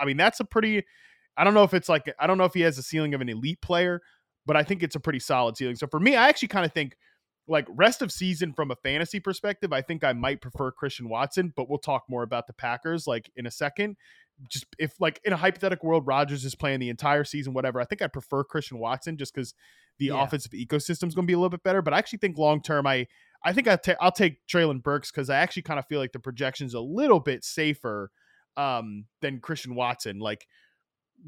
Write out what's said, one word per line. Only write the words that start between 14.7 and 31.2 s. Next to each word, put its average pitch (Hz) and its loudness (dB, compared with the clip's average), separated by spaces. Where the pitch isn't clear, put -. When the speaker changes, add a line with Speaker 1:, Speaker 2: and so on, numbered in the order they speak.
Speaker 1:
if, 151 -6
like, 160 -2
in 208 0
a 175 0
hypothetical 185 -2
world, 160 2
Rodgers 139 0
is 135 -8
playing 135 -2
the 123 -4
entire 147 2
season, 135 -6
whatever, 127 -2
I 123 -2
think - -4
I'd 160 -4
prefer 139 -4
Christian 135 -8
Watson 127 -4
just 139 -10
'cause 127 -8
the 139 -2
Speaker 2:
Yeah. 135 0
Speaker 1:
offensive 139 -4
ecosystem's 151 -4
gonna 180 -2
be 175 2
a - 4
little 180 4
bit 175 -10
better. 190 2
But 156 0
I 165 4
actually 214 -2
think 185 -2
long 151 4
term, 147 0
I, 127 0
I 175 0
think 247 2
I 202 6
ta-, 180 2
I'll 180 6
take 175 2
Treylon 156 2
Burks 143 -2
'cause 139 -4
I 135 2
actually 175 0
kinda 147 -4
feel 147 -2
like 131 -4
the 123 -12
projection's 131 -6
a 120 -4
little 190 4
bit 131 -2
safer, 120 -4
um, 113 -4
than 135 -4
Christian 127 -8
Watson. 120 -4
Like, 104 -6